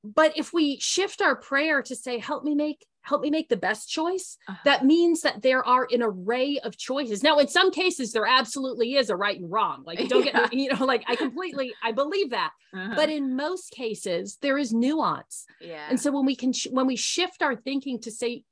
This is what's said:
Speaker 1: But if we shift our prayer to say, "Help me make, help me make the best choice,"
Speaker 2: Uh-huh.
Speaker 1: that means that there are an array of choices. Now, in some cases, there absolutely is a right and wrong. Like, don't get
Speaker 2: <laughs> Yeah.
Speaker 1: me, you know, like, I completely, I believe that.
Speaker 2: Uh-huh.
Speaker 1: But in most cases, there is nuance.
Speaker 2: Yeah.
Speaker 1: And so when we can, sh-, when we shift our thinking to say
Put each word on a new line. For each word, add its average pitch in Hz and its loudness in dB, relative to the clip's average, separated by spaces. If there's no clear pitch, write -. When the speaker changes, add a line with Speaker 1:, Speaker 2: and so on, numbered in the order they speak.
Speaker 1:
But 311 2
if - -6
we 294 2
shift - -2
our 302 4
prayer 285 0
to 254 -10
say, 247 -6
"Help 233 -6
me 294 0
make, 302 -2
help - -2
me 302 0
make 320 0
the 226 2
best - -4
choice," 349 -4
Speaker 2:
Uh-huh. 196 -12
Speaker 1:
that 277 4
means 330 6
that 233 -2
there 262 2
are 247 4
an 240 2
array 233 0
of 220 -8
choices. 240 -4
Now, 294 6
in 285 6
some 370 4
cases, 320 -2
there 220 2
absolutely 254 2
is 247 2
a 196 0
right 196 -2
and 170 -10
wrong. 170 -2
Like, 180 -4
don't 254 6
get 277 0
Speaker 2:
<laughs> - -
Yeah. 480 2
Speaker 1:
me, 269 0
you 269 0
know, 233 0
like, 254 0
I 240 0
completely, 277 -4
I 226 -2
believe 302 -2
that. 185 -4
Speaker 2:
Uh-huh. 190 -8
Speaker 1:
But 311 2
in 285 -2
most 311 -6
cases, 202 -6
there 277 2
is 233 -2
nuance. 240 0
Speaker 2:
Yeah. 151 -10
Speaker 1:
And 262 0
so 285 0
when 277 2
we 269 2
can, 247 -2
sh-, - -4
when 254 0
we 262 0
shift - -2
our 269 0
thinking 269 -6
to 226 -12
say 240 -6